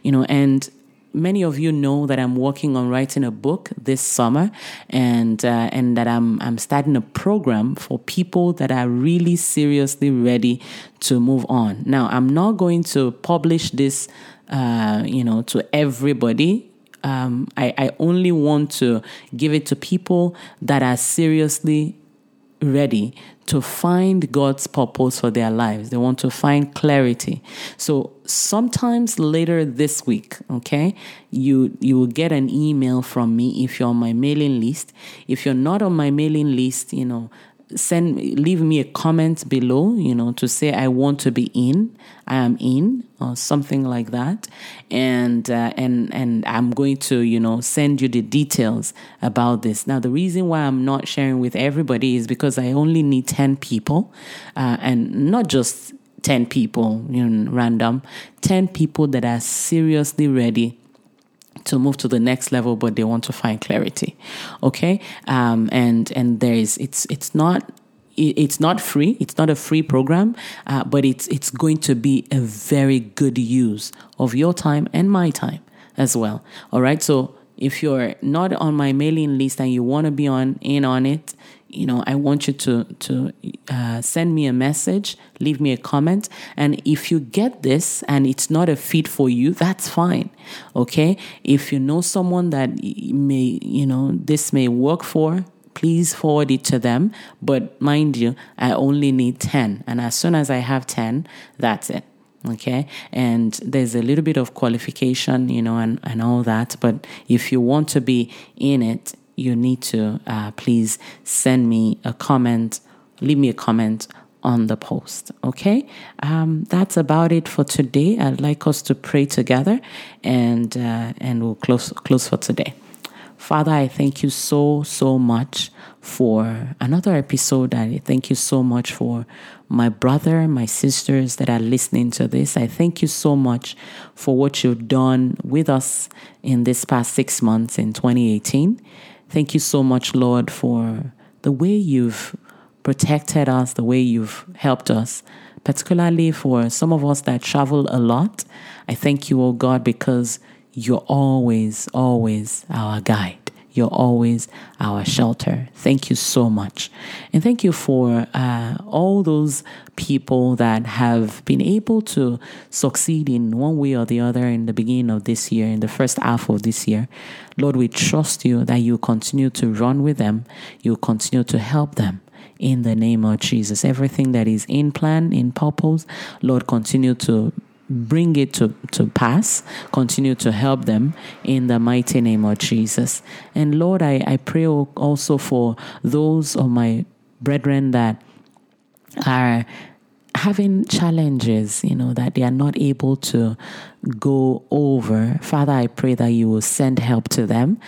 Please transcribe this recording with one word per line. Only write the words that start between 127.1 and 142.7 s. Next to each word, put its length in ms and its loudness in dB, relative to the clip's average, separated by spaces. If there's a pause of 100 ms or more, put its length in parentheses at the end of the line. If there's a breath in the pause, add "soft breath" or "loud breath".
episode. 580 0
I 300 -2
thank 260 0
you 60 0
so 260 0
much 320 -2
for 320 -4 (440 loud breath)
my 200 2
brother, 580 2
my 180 0
sisters 720 0
that 120 -2
are 80 2
listening 540 0
to 160 0
this. 300 0
I 100 0
thank 340 0
you 60 2
so 280 0
much 400 0 (380 loud breath)
for 240 0
what 260 0
you've 240 0
done 560 2
with 240 0
us 420 0 (340 loud breath)
in 220 2
this 200 0
past 280 0
six 280 -2
months 380 2
in 140 -2
twenty 420 2
eighteen. 440 0 (500 loud breath)
Thank 240 0
you 80 2
so 200 0
much, 320 0
Lord, 380 2
for 640 -4 (300 soft breath)
the 100 2
way 160 0
you've 640 0 (480 loud breath)